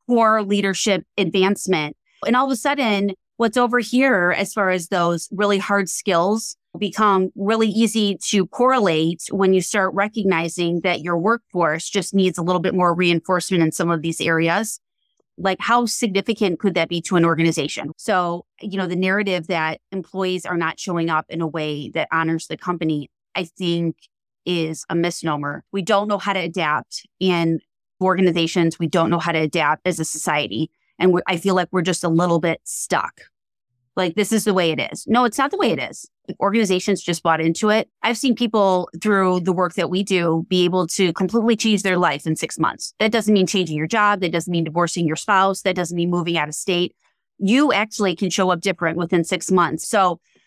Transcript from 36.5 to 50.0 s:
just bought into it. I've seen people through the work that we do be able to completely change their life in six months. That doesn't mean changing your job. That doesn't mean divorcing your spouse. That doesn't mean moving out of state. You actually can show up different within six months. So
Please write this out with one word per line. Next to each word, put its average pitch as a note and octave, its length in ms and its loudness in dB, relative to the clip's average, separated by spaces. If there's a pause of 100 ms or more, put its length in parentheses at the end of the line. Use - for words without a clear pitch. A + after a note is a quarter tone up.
just E3+ 200 -4
bought D#3+ 180 2
into E3 300 0
it. G#3+ 200 0 (120)
I've A3+ 160 0
seen B3+ 160 2
people G3+ 560 2 (120)
through F#3+ 400 2
the F3 120 0
work F3 220 -2
that E3+ 140 -2
we F#3 140 -2
do E3+ 460 0
be F3+ 160 2
able F3 220 0
to F3+ 260 0
completely G#3+ 420 0
change G#3+ 280 0
their F#3 140 2
life D#3+ 280 0
in D#3 100 0
six - 220 -6
months. - 420 -2
That G#3+ 120 2
doesn't A3 220 2
mean F#3+ 120 4
changing F3 320 -2
your D#3 100 -2
job. G#3 340 0
That F3 100 -2
doesn't E3+ 200 -2
mean E3+ 120 0
divorcing E3+ 420 -2
your D3+ 100 0
spouse. G3 460 2
That F#3 140 0
doesn't F3 200 -4
mean E3+ 140 0
moving E3+ 280 -2
out D3+ 100 0
of D3+ 80 -10
state. F3 400 -2 (420)
You B3+ 340 2
actually G#3 440 0
can F#3 140 -2
show F#3 200 0
up E3+ 120 0
different F3 360 -2
within E3+ 260 0
six F3+ 280 -4
months. E3 360 2
So F#3 320 2 (280)